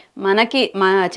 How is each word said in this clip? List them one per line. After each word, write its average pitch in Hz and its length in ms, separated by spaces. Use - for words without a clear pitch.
మనకి, 220 580
మా 190 420